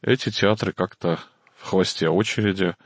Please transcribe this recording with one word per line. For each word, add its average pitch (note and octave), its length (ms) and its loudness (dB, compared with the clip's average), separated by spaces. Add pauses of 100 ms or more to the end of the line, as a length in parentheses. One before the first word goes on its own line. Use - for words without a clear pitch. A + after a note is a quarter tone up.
эти A#2+ 300 0
театры G2+ 420 0
как-то F2 460 -2 (360)
в - 140 -16
хвосте F2+ 400 2
очереди F#2+ 640 0 (100)